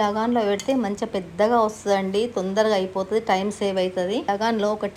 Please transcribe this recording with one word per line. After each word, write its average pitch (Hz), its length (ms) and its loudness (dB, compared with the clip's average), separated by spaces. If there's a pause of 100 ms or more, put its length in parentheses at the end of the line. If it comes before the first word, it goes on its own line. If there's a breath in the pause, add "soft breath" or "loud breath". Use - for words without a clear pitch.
లగాన్లో 220 480 2
పెడితే 202 240 0 (120)
మంచిగా 202 320 -4
పెద్దగా 185 480 2
వస్తుందండి, 196 560 0 (140)
తొందరగా 202 440 2
అయిపోతుంది, 190 420 -2 (100)
టైమ్ 196 180 2 (100)
సేవ్ 190 240 -2
అవుతుంది. 185 340 -2 (140)
లగాన్లో 214 460 0
ఒక 208 200 -4